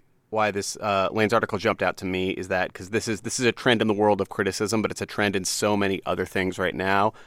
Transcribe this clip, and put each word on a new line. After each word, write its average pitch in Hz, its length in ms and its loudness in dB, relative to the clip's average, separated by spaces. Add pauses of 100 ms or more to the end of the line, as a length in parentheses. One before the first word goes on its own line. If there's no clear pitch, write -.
(300)
why 107 200 2
this, 98 280 -6
uh, 98 340 2
Lane's 107 200 2
article 107 240 0
jumped 98 280 0
out 90 140 0
to - 60 -8
me 92 260 0
is 92 180 -6
that, 92 240 0
'cause 92 180 -14
this 110 160 -2
is, 110 140 -2
this - 180 -6
is 127 80 0
a 113 60 6
trend 117 280 2
in 110 60 2
the 110 80 2
world 104 260 4
of 95 80 -2
criticism, 104 540 -2
but 98 80 -2
it's - 120 -10
a 101 40 -4
trend 101 300 0
in 92 80 -2
so 104 320 0
many 98 280 0
other 92 200 -2
things 92 340 -2
right 92 160 -2
now. 98 380 2 (140)